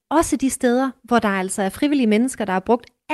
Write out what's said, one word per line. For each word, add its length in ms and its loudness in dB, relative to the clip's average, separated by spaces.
også 260 0
de 140 0
steder, 400 0
hvor 140 2
der 100 0
altså 340 -2
er 60 0
frivillige 380 0
mennesker, 380 0
der 80 -4
har 80 0
brugt 300 -2